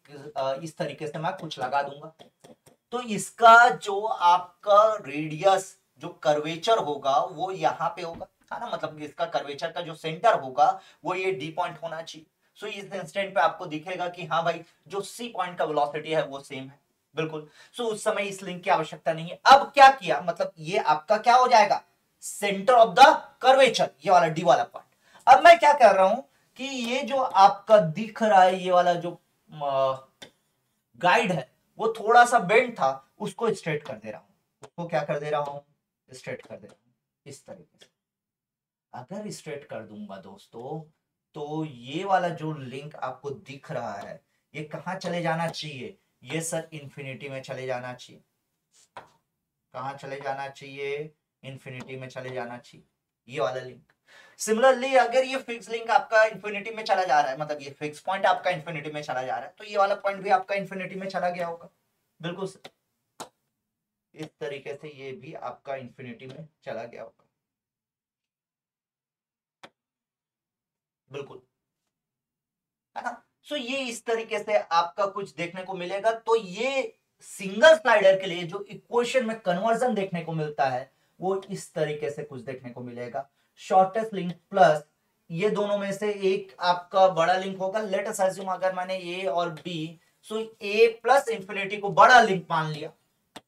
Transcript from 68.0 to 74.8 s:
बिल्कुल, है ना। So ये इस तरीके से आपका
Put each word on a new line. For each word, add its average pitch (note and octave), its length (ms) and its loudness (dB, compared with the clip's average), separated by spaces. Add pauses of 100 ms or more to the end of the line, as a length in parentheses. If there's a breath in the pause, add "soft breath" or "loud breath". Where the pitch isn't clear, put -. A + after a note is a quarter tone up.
बिल्कुल, C#3 300 -16 (1600)
है - 80 -10
ना। A#3+ 180 -10 (240)
So D4+ 100 -8
ये B3+ 240 -8
इस A#3 260 -10
तरीके A3+ 320 -4
से G#3 200 -2
आपका G3 480 -2